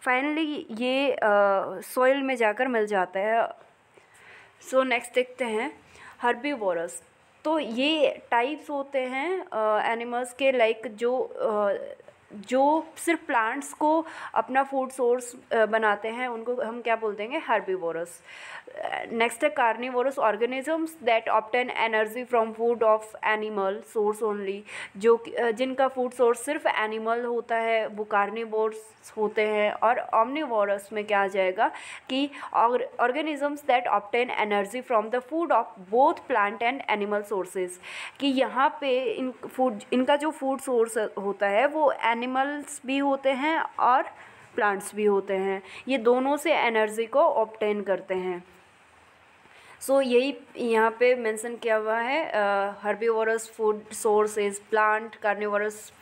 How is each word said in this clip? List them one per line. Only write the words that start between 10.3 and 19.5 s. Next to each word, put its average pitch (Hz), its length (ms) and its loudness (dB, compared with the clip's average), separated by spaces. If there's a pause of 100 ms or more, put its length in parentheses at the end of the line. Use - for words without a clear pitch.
के, 269 180 2
like 226 360 2
जो, 240 320 -2
अ, 208 540 -2 (600)
जो 277 640 2
सिर्फ 330 280 -2
plants 262 480 -2
को 320 320 2 (300)
अपना 254 280 2
food 262 260 -2
source, 247 460 0 (180)
अ, 226 120 4
बनाते 214 420 2
हैं 240 200 -6
उनको 233 280 -6
हम 233 260 -6
क्या 226 140 0
बोल 220 200 -2
देंगे, 220 220 -6
हर्बीवोरस। 185 840 -2 (920)
next 233 320 0
है 302 60 4
carnivorous 247 680 0